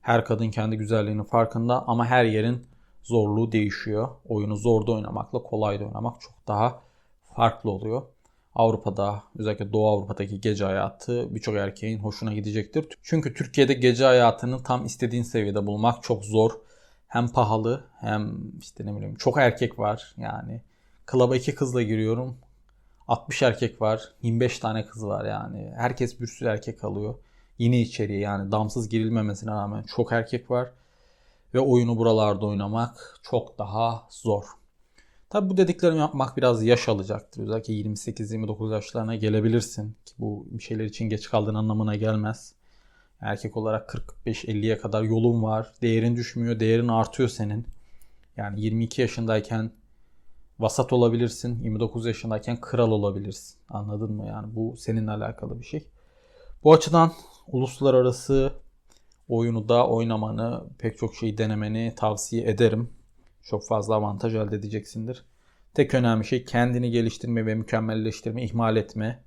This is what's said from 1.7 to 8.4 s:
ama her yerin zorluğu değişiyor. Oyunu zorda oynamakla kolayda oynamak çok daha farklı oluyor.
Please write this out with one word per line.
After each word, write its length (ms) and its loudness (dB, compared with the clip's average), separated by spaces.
ama 180 2
her 200 6
yerin 400 0
zorluğu 480 2
değişiyor. 580 0
Oyunu 280 -2
zorda 340 2
oynamakla 520 -4
kolayda 420 -2
oynamak 360 -8
çok 260 -20
daha 340 0
farklı 340 2
oluyor. 340 -4